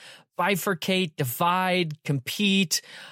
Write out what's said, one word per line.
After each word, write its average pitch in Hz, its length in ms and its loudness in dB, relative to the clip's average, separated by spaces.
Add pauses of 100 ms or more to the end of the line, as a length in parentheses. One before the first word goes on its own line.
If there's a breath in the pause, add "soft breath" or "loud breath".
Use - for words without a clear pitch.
(380 loud breath)
bifurcate, 185 800 0
divide, 175 880 0
compete. 190 800 0 (300 loud breath)